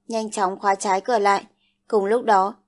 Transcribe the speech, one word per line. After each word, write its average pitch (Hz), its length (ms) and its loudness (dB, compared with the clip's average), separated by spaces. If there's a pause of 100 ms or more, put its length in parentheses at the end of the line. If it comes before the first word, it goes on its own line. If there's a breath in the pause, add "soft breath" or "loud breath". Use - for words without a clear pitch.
nhanh 220 240 -6
chóng 190 280 -4
khóa 196 160 0
trái 196 260 -2
cửa 233 180 0
lại. 196 260 0 (420)
Cùng 208 180 0
lúc 226 200 0
đó, 202 300 2 (120)